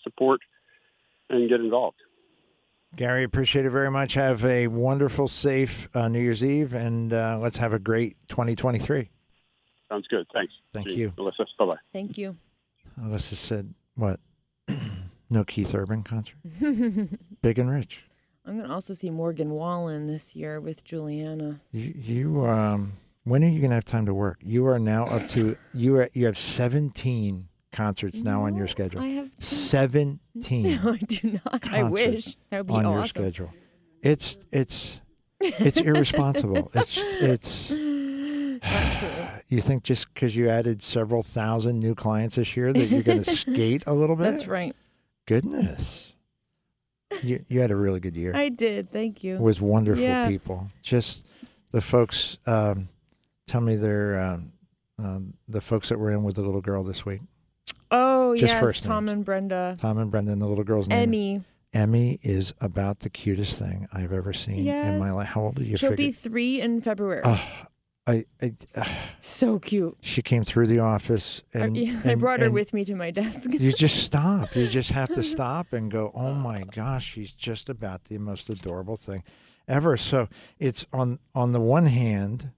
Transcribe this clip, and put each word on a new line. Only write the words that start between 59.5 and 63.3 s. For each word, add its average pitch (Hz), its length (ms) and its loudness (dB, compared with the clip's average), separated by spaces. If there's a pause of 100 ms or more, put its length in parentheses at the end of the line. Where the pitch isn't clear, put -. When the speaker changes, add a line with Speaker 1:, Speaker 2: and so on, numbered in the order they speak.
Speaker 2:
Tom - 200 0
and 110 120 -2
Brenda, 104 220 0
and 101 80 0
the 104 60 0
little 104 180 0
girl's 101 240 2
name. - 140 4
Speaker 3:
Emmy. 202 380 0 (320)
Speaker 2:
Emmy 117 500 2
is 95 360 -2
about 98 400 -4
the - 100 -8
cutest 98 500 -2